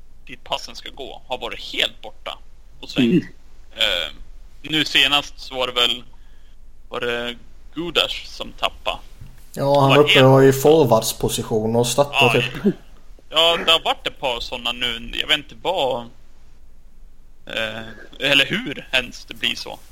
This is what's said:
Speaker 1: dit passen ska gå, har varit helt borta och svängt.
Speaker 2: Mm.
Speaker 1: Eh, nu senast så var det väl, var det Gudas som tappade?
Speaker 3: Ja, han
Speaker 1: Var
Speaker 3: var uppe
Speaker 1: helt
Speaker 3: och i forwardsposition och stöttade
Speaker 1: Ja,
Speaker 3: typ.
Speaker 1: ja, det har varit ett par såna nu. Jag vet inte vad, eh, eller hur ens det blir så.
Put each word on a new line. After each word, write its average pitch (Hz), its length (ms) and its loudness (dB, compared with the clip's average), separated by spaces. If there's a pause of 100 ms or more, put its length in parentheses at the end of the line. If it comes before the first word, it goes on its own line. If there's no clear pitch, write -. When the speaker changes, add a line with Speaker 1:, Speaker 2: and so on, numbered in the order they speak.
(260)
Speaker 1:
dit - 180 -16
passen 131 300 -8
ska - 160 -14
gå, 113 360 -12
har 127 120 -6
varit 104 340 -10
helt - 300 -4
borta - 360 -12 (420)
och - 80 -14
svängt. 127 360 2
Speaker 2:
Mm. - 20 -14 (500)
Speaker 1:
Eh, 90 360 0 (500)
nu 147 220 0
senast 143 560 2
så - 140 -12
var 127 120 -2
det 123 60 -6
väl, 120 300 0 (880)
var 123 120 -6
det 120 360 -4 (380)
Gudas 156 380 0 (140)
som - 260 -12
tappade? - 460 -4 (560)
Speaker 3:
Ja, 139 260 2
han 135 80 6
Speaker 1:
Var 123 80 8
Speaker 3:
var 147 80 10
uppe 170 80 2
Speaker 1:
helt 131 140 8
Speaker 3:
och 135 180 8
i 135 80 10
forwardsposition 117 1200 4
och 120 100 4
stöttade 139 360 0
Speaker 1:
Ja, 123 100 6 (300)
Speaker 3:
typ. 190 120 4 (560)
Speaker 1:
ja, 165 260 4 (100)
det 160 60 6
har 160 120 2
varit 262 220 -2
ett - 140 -8
par 120 200 -2
såna 120 320 -6
nu. 120 380 -6 (100)
Jag - 80 -2
vet 151 100 4
inte 135 240 -10
vad, 139 380 0 (1500)
eh, 113 840 -6
eller 139 140 6
hur 208 480 -6
ens 123 320 -2
det 123 100 -14
blir 117 200 -4
så. 110 240 -12 (140)